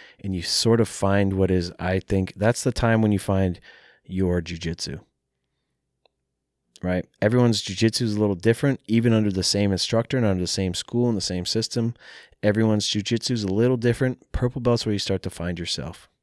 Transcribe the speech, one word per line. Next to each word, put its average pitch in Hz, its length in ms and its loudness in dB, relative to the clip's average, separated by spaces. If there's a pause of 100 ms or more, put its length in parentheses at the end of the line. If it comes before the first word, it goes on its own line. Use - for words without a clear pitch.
(200)
and 95 160 -6
you 87 60 -4
sort 113 400 2
of 104 80 2
find 98 440 0
what 95 160 2
is, 90 300 0
I 92 200 -2
think, 95 360 -2
that's 110 260 0
the 123 100 -2
time 113 300 2
when 107 100 4
you 101 80 2
find 95 400 0 (460)
your 90 360 0
jujitsu, 82 580 -8 (1800)
right? 90 240 -2 (140)
Everyone's 113 420 2
jujitsu 110 400 0
is 107 120 0
a 104 40 -2
little 104 160 2
different, 113 500 2
even 117 280 2
under 107 180 2
the 92 120 -2
same 101 280 2
instructor 113 460 0
and 117 80 2
under 92 180 2
the 87 40 -4
same 92 260 -2
school 120 340 -2
and 113 100 0
the 87 40 -4
same 90 240 -4
system. 113 500 -2 (480)
Everyone's 107 440 2
jujitsu 107 440 -2
is 113 120 -2
a 98 40 -2
little 117 300 2
different. 120 560 -2
Purple 123 280 -2
belt's 120 240 0
where 107 80 0
you 101 60 -2
start 95 240 -2
to 92 60 -6
find 85 280 -6
yourself. - 520 -8 (140)